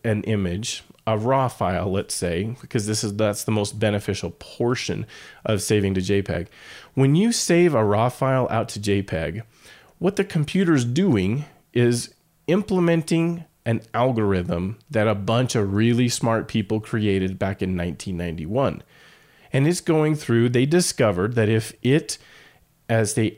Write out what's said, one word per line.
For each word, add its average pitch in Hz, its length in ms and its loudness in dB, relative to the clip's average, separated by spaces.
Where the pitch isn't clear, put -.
an 107 200 0
image, 101 600 -2
a 110 120 0
raw 127 300 2
file, 92 440 -2
let's 98 240 -2
say, 95 460 -2
because 104 240 -4
this 107 180 -2
is, 101 120 -4
that's 104 280 -2
the - 80 -4
most 107 280 -2
beneficial 101 600 -2
portion 120 680 -4
of 107 180 -2
saving 98 340 2
to 92 60 0
J 98 200 0
peg. 85 260 -4
When 135 220 4
you 220 180 4
save 170 400 4
a 110 100 4
raw 107 240 2
file 131 420 0
out 113 200 -2
to - 100 -10
J 101 220 2
peg, 82 420 -4
what 185 160 0
the 196 80 2
computer's 165 600 2
doing 123 640 0
is 120 400 2
implementing 170 1000 0
an 113 160 0
algorithm 101 840 0
that 110 180 2
a 110 60 4
bunch 113 400 0
of 101 200 0
really 117 360 4
smart 113 380 0
people 110 320 -2
created 98 580 0
back 98 240 -4
in 92 140 -2
nineteen 87 420 -6
ninety-one. 87 640 -4
And 139 140 2
it's 180 140 -2
going 156 340 2
through, 120 340 2
they 123 160 2
discovered 120 680 0
that 110 140 2
if 110 240 0
it, 143 340 0
as 113 240 0
they 110 240 -2